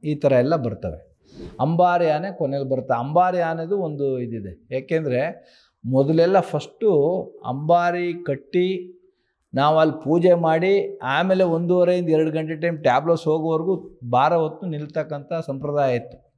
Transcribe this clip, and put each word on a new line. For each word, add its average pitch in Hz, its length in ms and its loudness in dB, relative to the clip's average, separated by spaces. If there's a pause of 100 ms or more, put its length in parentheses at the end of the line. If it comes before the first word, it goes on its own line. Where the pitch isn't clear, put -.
ಈ 151 120 -2
ಥರ 143 160 2
ಎಲ್ಲ 131 240 4
ಬರ್ತವೆ. 101 600 -6 (440)
ಅಂಬಾರಿ 170 500 2
ಆನೆ 170 280 -2
ಕೊನೆಯಲ್ಲಿ 139 320 -4
ಬರುತ್ತೆ. 135 300 -2
ಅಂಬಾರಿ 175 400 2
ಆನೆದು 165 380 -2
ಒಂದು 143 420 -2
ಇದಿದೆ, 113 560 -10
ಯಾಕೆಂದರೆ 135 460 -2 (640)
ಮೊದಲೆಲ್ಲ 160 540 4
ಫಸ್ಟು - 500 -2 (560)
ಅಂಬಾರಿ 175 800 0
ಕಟ್ಟಿ 180 440 -2 (880)
ನಾವು 147 240 4
ಅಲ್ಲಿ 160 260 2
ಪೂಜೆ 170 300 4
ಮಾಡಿ 170 640 2
ಆಮೇಲೆ 180 460 0
ಒಂದೂವರೆಯಿಂದ 175 680 2
ಎರಡು 156 220 2
ಗಂಟೆ 160 240 -6
ಟೈಮ್ 165 280 -4
ಟ್ಯಾಬ್ಲೋಸ್ 147 420 2
ಹೋಗೋವರೆಗೂ 160 760 -2 (120)
ಭಾರ 139 220 4
ಹೊತ್ತು 160 340 -2
ನಿಲ್ತಕ್ಕಂಥ 151 680 -8 (120)
ಸಂಪ್ರದಾಯ 139 500 -2
ಇತ್ತು. - 280 -10 (140)